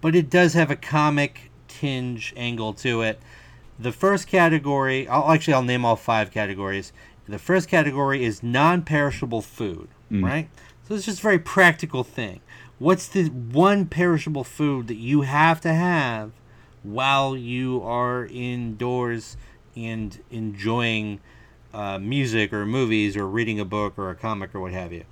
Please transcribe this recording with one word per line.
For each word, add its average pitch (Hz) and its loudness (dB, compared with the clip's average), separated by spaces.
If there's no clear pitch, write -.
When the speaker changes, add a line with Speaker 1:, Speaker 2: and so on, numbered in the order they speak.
Speaker 1:
but 160 2
it 160 4
does 175 6
have 165 4
a 143 -2
comic 147 0
tinge 127 -6
angle 117 -4
to 117 -2
it. 110 -2
The 117 -4
first 190 0
category, 143 2
I'll, 143 2
actually, 156 4
I'll 131 2
name 123 0
all 117 4
five 110 0
categories. 98 -4
The 101 -10
first 175 0
category 139 2
is 110 -2
non-perishable 143 2
food, 85 -8
Speaker 2:
Mm. 101 0
Speaker 1:
right? 151 -2
So 202 -6
it's 202 -4
just 196 -6
a - -8
very 202 4
practical 160 4
thing. - -8
What's 185 2
the 185 2
one 143 2
perishable 156 0
food 139 -2
that 110 -6
you 131 2
have 151 4
to 165 0
have 139 0
while 135 0
you 127 -4
are 123 -2
indoors 123 -4
and 110 -8
enjoying, 110 -2
uh, 101 -8
music 110 -2
or 104 -2
movies 110 0
or 101 -2
reading 110 -2
a 104 -4
book 104 -4
or 98 -6
a 87 -8
comic 101 -8
or 101 -8
what 92 -8
have 90 -8
you? 85 -14